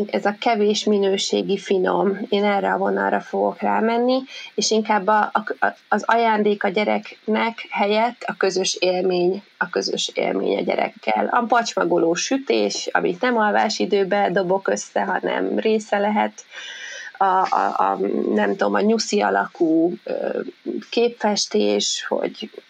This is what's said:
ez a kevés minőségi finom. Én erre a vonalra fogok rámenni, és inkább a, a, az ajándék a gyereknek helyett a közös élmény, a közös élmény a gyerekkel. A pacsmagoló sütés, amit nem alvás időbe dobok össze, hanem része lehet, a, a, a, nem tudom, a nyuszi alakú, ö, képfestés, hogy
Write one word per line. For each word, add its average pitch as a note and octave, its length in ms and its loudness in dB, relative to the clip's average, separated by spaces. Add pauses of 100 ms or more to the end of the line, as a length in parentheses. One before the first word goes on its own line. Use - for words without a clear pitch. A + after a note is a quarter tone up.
(120)
ez G3+ 140 -2
a G#3 140 -2
kevés G#3+ 440 2
minőségi G3 720 0
finom. F#3 600 0 (120)
Én G3+ 160 0
erre G3 280 0
a F#3+ 40 0
vonalra G3 420 0
fogok G3 420 -4
rámenni, A#3 580 0 (360)
és - 160 -2
inkább G#3+ 360 0
a, G#3+ 240 2 (280)
a, - 60 0 (240)
az G#3 160 0
ajándék G#3+ 580 2
a G#3 40 2
gyereknek G#3+ 1000 -2
helyett G#3+ 560 0
a F#3+ 120 -6
közös F#3 420 0
élmény, F3+ 640 2 (140)
a F3+ 120 -4
közös - 440 -2
élmény G2 440 0
a F#2 40 0
gyerekkel. - 720 -2
A A#3+ 160 2
pacsmagoló F3 640 2
sütés, A3+ 800 -2
amit F3 300 0
nem B3 160 2
alvás G#3+ 420 2
időbe G3+ 520 2
dobok F#3+ 360 0
össze, G3+ 340 -2
hanem - 580 -2
része G#3+ 380 0
lehet, G#3+ 480 0 (720)
a, F#3 320 4
a, G3 280 2
a, G3 200 2 (360)
nem G#3 160 2
tudom, G3+ 240 0
a G#3 60 2
nyuszi G#3+ 420 2
alakú, F3+ 720 2 (100)
ö, - 360 -4 (500)
képfestés, G#3 1200 0
hogy - 400 -4 (200)